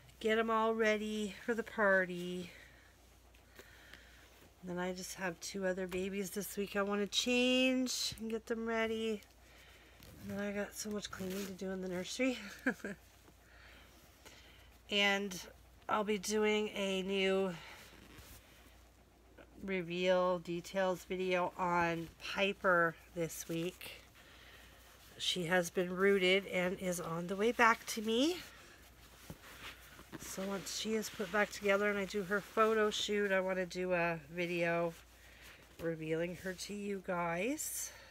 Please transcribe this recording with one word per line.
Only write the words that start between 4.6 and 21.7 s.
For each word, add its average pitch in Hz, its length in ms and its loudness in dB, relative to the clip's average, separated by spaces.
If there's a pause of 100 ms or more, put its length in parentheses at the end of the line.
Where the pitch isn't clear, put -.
Then 180 160 -6
I 180 140 -2
just 185 220 -8
have 180 260 -6
two 196 240 -6
other 185 220 0
babies 190 420 -4
this - 300 -6
week 202 180 -2
I 202 60 2
wanna 202 240 0
change 254 1120 2
and 220 80 -6
get 220 160 -4
them 226 220 -4
ready. 226 560 0 (1040)
And 202 100 -4
then 202 80 -2
I 202 60 -4
got 202 220 -4
so - 160 -6
much 208 200 -4
cleaning 190 360 -6
to 190 60 -8
do 190 180 -6
in 190 100 -4
the 185 80 -4
nursery. 185 480 0 (300)
<laughs> 233 100 0 (2250)
And 202 480 2 (500)
I'll 214 160 2
be 208 140 0
doing 214 560 2
a 196 280 0
new 190 520 2 (2000)
reveal 180 760 2
details 175 680 -2
video 180 500 0
on 175 500 2 (240)